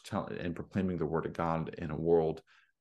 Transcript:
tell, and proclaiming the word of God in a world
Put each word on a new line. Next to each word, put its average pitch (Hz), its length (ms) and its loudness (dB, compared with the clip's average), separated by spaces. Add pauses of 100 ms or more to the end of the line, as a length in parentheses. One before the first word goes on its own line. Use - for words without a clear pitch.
tell, 98 220 -4 (120)
and 85 160 -4
proclaiming 90 440 -2
the 80 80 0
word 80 180 0
of 80 80 -4
God 82 460 -2
in 80 120 -4
a 76 60 -4
world 80 460 4 (380)